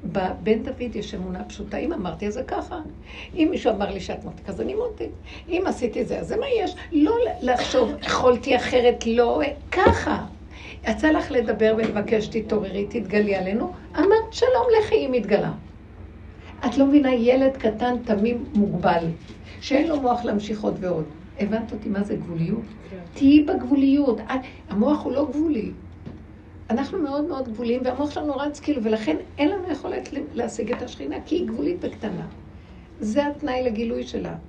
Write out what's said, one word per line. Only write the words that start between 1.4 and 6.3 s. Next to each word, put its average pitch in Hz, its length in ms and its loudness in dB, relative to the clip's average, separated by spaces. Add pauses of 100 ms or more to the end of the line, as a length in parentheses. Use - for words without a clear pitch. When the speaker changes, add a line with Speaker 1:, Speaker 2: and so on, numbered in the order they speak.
Speaker 1:
פשוטה. - 340 -10
אם 330 160 -4
אמרתי, 185 340 -6
אז 208 60 -4
זה 247 100 -6
ככה. 370 360 -6 (560)
אם 320 160 4
מישהו 226 220 2
אמר 196 200 -2
לי 196 60 -6
שאת - 240 -8
מותק, - 260 -12
אז 196 120 -6
אני 381 140 -4
מותק. 440 320 -4 (420)
אם 359 180 0
עשיתי 240 380 -2
זה, 190 140 -4
אז 170 80 -6
זה 392 100 -4